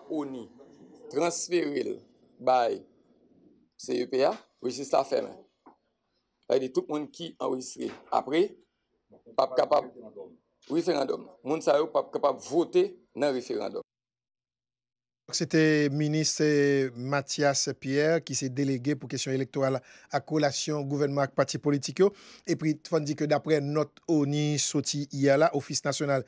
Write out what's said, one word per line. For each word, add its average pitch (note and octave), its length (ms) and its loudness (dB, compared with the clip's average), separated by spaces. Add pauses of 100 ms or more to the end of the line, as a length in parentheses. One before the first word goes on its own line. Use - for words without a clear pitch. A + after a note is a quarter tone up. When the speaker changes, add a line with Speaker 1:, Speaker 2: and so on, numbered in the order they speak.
Speaker 1:
oni C3+ 380 -6 (680)
transfere D#3 720 -2
l G#2+ 80 -6 (480)
bay A#2+ 400 2 (960)
C B2 240 -4
E B2 80 -4
P C3 160 2
a, F3 80 2 (320)
rejis C3 300 -6
la C#3 100 4
fèmen. A2+ 300 -4 (1120)
Sa B2 100 4
vle C3 80 -2
di B2+ 80 -8
tout F#3 160 -2
moun D3+ 220 -4
ki - 260 -14
anrejistre B2+ 560 -6 (160)
apre, D3 380 0 (920)
pa C3 160 4
kapab, C#3 380 2 (800)
referandum. D3 580 -2 (160)
Moun D#3 160 -2
sa D3 160 4
yo D#3 160 0
pa C#3 160 2
kapab C#3 400 -2
vote F3+ 400 2 (240)
nan C3+ 240 0
referandum. A2 460 -6 (1500)
Speaker 2:
C'était D#3 560 4
ministre, D3+ 560 0
eh, C#3+ 500 4
Mathias C#3 840 0
Pierre D3+ 460 0
qui D3 100 -8
s'est C3+ 140 -2
délégué C3+ 480 0
pour C3 140 -10
question C#3 200 -6
électorale C3 520 -2 (280)
à C#3 120 0
collation D3+ 640 -2
gouvernement C#3+ 360 -2
avec C3+ 160 -2
parti C#3 220 2
politique, C#3+ 420 0
yo. G3 140 6 (320)
Et E3+ 100 0
puis, D#3 320 0
faut E3+ 140 2
dire D3 160 -4
que D3+ 80 -2
d'après D3+ 340 2
notre D3 480 -2
oni D3 500 2
sorti C#3+ 540 -2
hier C#3 260 4
là, D#3+ 160 4
Office C#3 300 -4
national C#3 440 -2